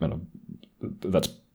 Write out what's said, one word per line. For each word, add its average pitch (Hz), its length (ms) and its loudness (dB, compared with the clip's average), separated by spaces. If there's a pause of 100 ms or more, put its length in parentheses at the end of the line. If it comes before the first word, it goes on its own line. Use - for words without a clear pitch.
you - 80 4
know, - 120 -2 (600)
that's - 480 2 (260)